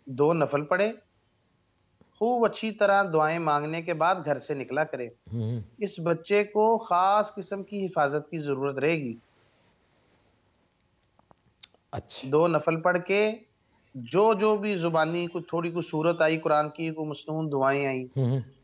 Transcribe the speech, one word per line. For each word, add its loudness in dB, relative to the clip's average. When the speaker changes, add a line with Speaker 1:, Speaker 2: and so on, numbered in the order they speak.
Speaker 1:
दो 2
नफल 0
पढ़े, 0
खूब 2
अच्छी -4
तरह 4
दुआएं 2
मांगने -2
के -4
बाद 2
घर 0
से -6
निकला -2
करे। -6
Speaker 2:
हम्म। -4
Speaker 1:
इस -4
बच्चे 0
को 2
खास 2
किस्म -8
की -8
हिफाजत 0
की -6
जरूरत -4
रहेगी। 0
Speaker 2:
अच्छा। -10
Speaker 1:
दो 4
नफल 2
पढ़ 0
के 0
जो 2
जो 2
भी -2
जुबानी 0
कोई -8
थोड़ी -4
कोई -4
सूरत 0
आई 4
कुरान 2
की, -6
कोई -6
मसनून -6
दुआएं 2
आई, -4
Speaker 2:
हम्म। 0